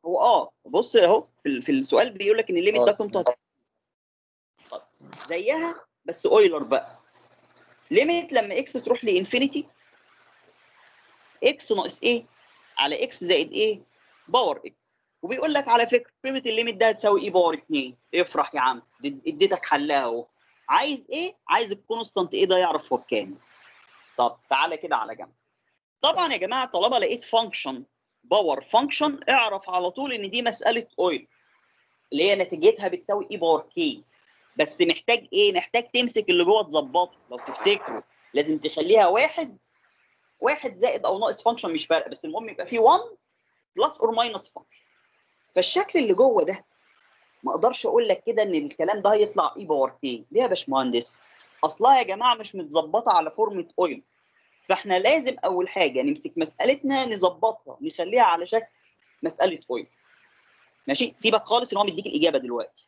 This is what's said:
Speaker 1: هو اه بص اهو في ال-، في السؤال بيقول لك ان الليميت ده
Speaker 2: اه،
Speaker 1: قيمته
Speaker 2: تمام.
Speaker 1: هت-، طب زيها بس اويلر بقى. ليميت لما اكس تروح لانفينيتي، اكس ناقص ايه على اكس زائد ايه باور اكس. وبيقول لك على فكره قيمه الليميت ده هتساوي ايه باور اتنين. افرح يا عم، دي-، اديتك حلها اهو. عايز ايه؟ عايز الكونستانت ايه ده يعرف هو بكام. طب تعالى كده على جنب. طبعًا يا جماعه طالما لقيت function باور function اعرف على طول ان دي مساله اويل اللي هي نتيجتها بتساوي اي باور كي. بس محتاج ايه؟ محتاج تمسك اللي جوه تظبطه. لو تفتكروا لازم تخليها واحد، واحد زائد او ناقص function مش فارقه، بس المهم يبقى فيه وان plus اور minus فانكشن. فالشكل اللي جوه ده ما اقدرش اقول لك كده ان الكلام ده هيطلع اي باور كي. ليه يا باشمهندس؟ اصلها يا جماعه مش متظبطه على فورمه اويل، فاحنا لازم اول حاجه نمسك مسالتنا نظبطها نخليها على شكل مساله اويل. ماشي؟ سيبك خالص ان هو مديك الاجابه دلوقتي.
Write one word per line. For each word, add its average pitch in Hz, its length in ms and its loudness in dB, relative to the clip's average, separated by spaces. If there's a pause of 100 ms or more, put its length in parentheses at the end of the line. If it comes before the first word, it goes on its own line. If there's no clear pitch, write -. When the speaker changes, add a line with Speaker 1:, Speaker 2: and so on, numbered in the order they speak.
Speaker 1:
هو 175 140 -2
اه 214 320 4 (140)
بص 240 300 -2
اهو 196 320 6 (120)
في 147 100 -4
ال-، 127 120 -2
في 156 100 -2
السؤال 139 380 2
بيقول 202 280 2
لك 220 120 -2
ان 180 80 0
الليميت 208 240 2
ده 208 100 6
Speaker 2:
اه، 202 40 0
Speaker 1:
قيمته 196 260 -4
Speaker 2:
تمام. 123 140 0 (1300)
Speaker 1:
هت-، - 80 -20
طب - 100 -14 (400)
زيها 294 640 -4 (200)
بس - 200 -10
اويلر 175 380 4
بقى. 127 360 -4 (920)
ليميت 330 420 2
لما 208 240 0
اكس 277 160 -6
تروح 247 300 -6
لانفينيتي، 214 600 0 (1800)
اكس 294 280 0
ناقص - 320 -4
ايه 240 220 0 (520)
على 143 260 -2
اكس - 200 -8
زائد 165 300 0
ايه 214 280 -2 (460)
باور 180 380 0
اكس. - 340 -20 (220)
وبيقول 262 320 -4
لك 277 140 -2
على 233 200 4
فكره 240 240 0 (120)
قيمه 262 220 -4
الليميت 226 300 -2
ده 220 140 4
هتساوي 208 320 2
ايه 202 100 -6
باور 170 220 4
اتنين. 139 440 -6 (180)
افرح - 400 -2
يا 139 40 -2
عم، 127 220 0 (180)
دي-، 135 280 -8
اديتك 175 380 0
حلها 143 380 0
اهو. 117 220 -4 (440)
عايز 262 400 0
ايه؟ 349 260 -6 (120)
عايز 202 240 0
الكونستانت 202 640 -6
ايه 196 120 2
ده 185 120 4
يعرف 156 360 0
هو 123 40 -2
بكام. 98 400 -6 (800)
طب 120 200 0 (120)
تعالى 151 280 0
كده 151 180 -4
على 110 200 -6
جنب. - 180 -18 (680)
طبعًا 320 320 0
يا 208 40 -4
جماعه 233 280 -4
طالما 247 300 0
لقيت 233 280 -2
function 147 600 -4 (400)
باور 160 380 0
function 277 580 0 (100)
اعرف 220 400 0
على 180 220 -2
طول 262 220 -6
ان 202 160 -8
دي 240 120 -4
مساله 233 460 -2 (120)
اويل 170 280 -2 (840)
اللي 147 120 0
هي 196 120 4
نتيجتها 190 520 2
بتساوي 180 440 -4
اي 208 60 -8
باور 165 240 2
كي. 147 420 -6 (560)
بس 151 220 -2
محتاج 233 520 0
ايه؟ 202 200 4
محتاج 233 380 -4
تمسك 240 380 -2
اللي 175 140 4
جوه 208 200 4
تظبطه. 151 540 -2 (140)
لو 123 60 -14
تفتكروا - 640 -4 (320)
لازم 151 240 0
تخليها 165 500 2
واحد، 247 500 0 (840)
واحد 269 340 -2
زائد 226 320 0
او 196 140 -2
ناقص - 240 -4
function 175 300 -2
مش 151 120 -6
فارقه، - 240 0
بس - 160 -16
المهم 208 240 -8
يبقى - 160 -10
فيه 233 140 -4
وان 285 200 6 (760)
plus 247 220 -2
اور 226 140 0
minus 226 380 -4
فانكشن. - 340 -20 (720)
فالشكل 339 440 0
اللي 214 140 2
جوه 214 300 4
ده 190 220 -6 (800)
ما - 80 -4
اقدرش - 340 0
اقول 220 220 2
لك 185 160 -2
كده 226 200 0
ان 190 120 -2
الكلام 165 460 -2
ده 202 120 4
هيطلع 208 440 2
اي 135 80 -12
باور 139 240 0 (120)
كي. 120 300 -6
ليه 233 100 0
يا 254 60 0
باشمهندس؟ 127 720 -2 (440)
اصلها 247 340 4
يا 247 60 2
جماعه 226 320 0
مش 214 200 -14
متظبطه 160 560 -2
على 160 200 2
فورمه 202 360 -4 (120)
اويل، 170 240 0 (600)
فاحنا 190 360 0
لازم 254 360 2 (100)
اول 185 240 -2
حاجه 135 320 0
نمسك 143 360 -4
مسالتنا 262 680 -2
نظبطها 190 760 -2
نخليها 170 420 0
على 175 220 2
شكل 220 280 -4 (500)
مساله 165 360 -2 (100)
اويل. 120 180 -6 (1000)
ماشي؟ 269 280 -2
سيبك 220 280 2
خالص 240 280 0
ان 196 60 -2
هو 202 60 2
مديك 175 220 -4
الاجابه 156 320 0
دلوقتي. 120 500 -6